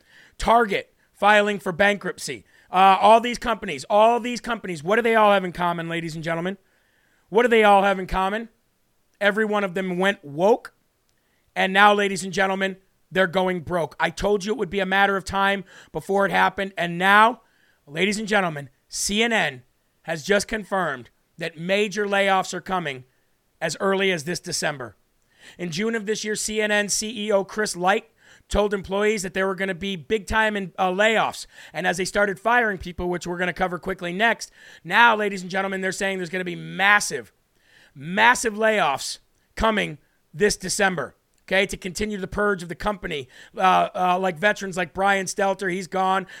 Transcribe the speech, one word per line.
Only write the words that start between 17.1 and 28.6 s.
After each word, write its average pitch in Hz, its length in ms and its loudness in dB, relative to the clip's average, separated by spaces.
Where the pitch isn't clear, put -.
ladies 185 320 -2
and 220 80 -8
gentlemen, 170 420 -2
C - 360 -2
N 233 100 0
N 151 300 -2
has 160 200 -6
just 196 240 0
confirmed 180 640 -6
that 165 160 -8
major 202 520 -2
layoffs 196 440 0
are 175 100 -8
coming 156 420 -6
as 165 180 -6
early 190 320 0
as 165 120 -4
this 170 160 -6
December. 147 560 -6
In 180 100 -6
June 208 240 -4
of 214 140 -6
this 214 160 -4
year, 214 120 -4
C 214 260 -4
N 208 100 -2
N 208 180 0
C 214 380 -6
E 214 40 0
O 196 120 4
Chris 208 320 -4
Light 190 340 -2
told 202 240 0